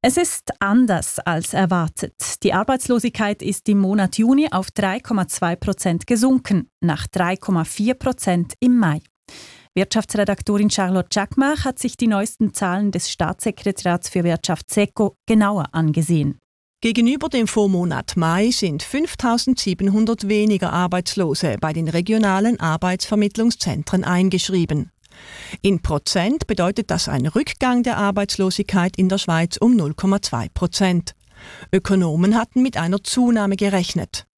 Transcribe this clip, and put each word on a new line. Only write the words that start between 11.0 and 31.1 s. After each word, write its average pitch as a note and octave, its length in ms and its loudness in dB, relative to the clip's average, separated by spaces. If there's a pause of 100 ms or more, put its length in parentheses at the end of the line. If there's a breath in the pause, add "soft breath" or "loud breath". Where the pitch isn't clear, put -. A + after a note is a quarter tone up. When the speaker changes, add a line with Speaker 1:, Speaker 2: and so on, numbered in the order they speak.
Speaker 1:
Jackmach C4+ 540 0
hat C4 140 -4
sich - 180 -4
die B3 80 0
neuesten G#3+ 480 0
Zahlen G3 380 0
des - 180 -4
Staatssekretariats F3+ 1000 -2
für F3 160 -2
Wirtschaft E3+ 480 -2
seco G3+ 440 0 (100)
genauer G#3 460 2
angesehen. D#3 680 0 (440)
Speaker 2:
Gegenüber A#3+ 460 2
dem A#3 200 0
Vormonat F3+ 680 0
Mai F3+ 360 2
sind E3 320 -2
fünftausendsiebenhundert A3 1400 0
weniger G#3 440 2
Arbeitslose F3 880 -2
bei D#3 140 -2
den D#3+ 140 -2
regionalen G#3 720 0
Arbeitsvermittlungszentren F#3 1400 -2
eingeschrieben. F3+ 880 0 (720 loud breath)
In G3 180 2
Prozent F#3+ 640 -2
bedeutet G3 460 -2
das E3 180 -2
ein C3 160 0
Rückgang B3 560 0
der A#3+ 160 -2
Arbeitslosigkeit G3 1000 0
in F#3 120 2
der F#3+ 80 0
Schweiz E3+ 400 -2
um A#3+ 180 4
null D#3 200 0
Komma G3 260 0
zwei - 280 -6
Prozent. F3+ 680 -2 (560 loud breath)